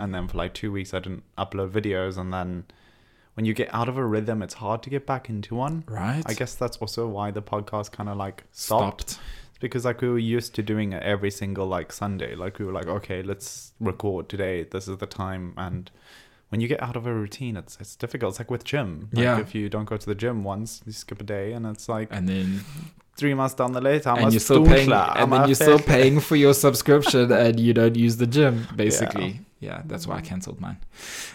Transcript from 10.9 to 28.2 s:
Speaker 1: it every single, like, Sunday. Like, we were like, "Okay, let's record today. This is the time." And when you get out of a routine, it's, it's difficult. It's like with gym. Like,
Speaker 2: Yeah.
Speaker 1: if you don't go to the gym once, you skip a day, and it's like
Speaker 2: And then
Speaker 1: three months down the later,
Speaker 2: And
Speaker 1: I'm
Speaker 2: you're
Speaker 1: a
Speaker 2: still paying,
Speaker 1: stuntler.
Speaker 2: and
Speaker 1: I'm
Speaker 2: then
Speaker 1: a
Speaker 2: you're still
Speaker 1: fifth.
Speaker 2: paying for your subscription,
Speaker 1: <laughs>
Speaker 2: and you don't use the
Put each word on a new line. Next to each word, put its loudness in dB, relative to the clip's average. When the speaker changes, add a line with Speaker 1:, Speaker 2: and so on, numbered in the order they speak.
Speaker 1:
it -8
every 0
single, -6
like, -4
Sunday. -6
Like, -10
we -6
were -6
like, -6
"Okay, -6
let's -12
record -4
today. -4
This -8
is -8
the -8
time." -8
And -8
when -2
you -2
get -2
out -8
of -8
a -4
routine, -6
it's, -14
it's -18
difficult. -6
It's -12
like -12
with -4
gym. -6
Like, 2
Speaker 2:
Yeah. 4
Speaker 1:
if -8
you -4
don't -4
go -4
to -8
the -2
gym -4
once, -8
you -14
skip -14
a -14
day, -6
and -8
it's -10
like -4
Speaker 2:
And -2
then 0
Speaker 1:
three 0
months 0
down -2
the -4
later, 2
Speaker 2:
And 4
Speaker 1:
I'm 6
Speaker 2:
you're 6
Speaker 1:
a 4
Speaker 2:
still 8
paying, 10
Speaker 1:
stuntler. 4
Speaker 2:
and 0
Speaker 1:
I'm 4
Speaker 2:
then 6
Speaker 1:
a 6
Speaker 2:
you're 6
still 8
Speaker 1:
fifth. 2
Speaker 2:
paying 6
for 2
your 8
subscription, 6
Speaker 1:
<laughs> 6
Speaker 2:
and 4
you 6
don't 6
use 4
the 2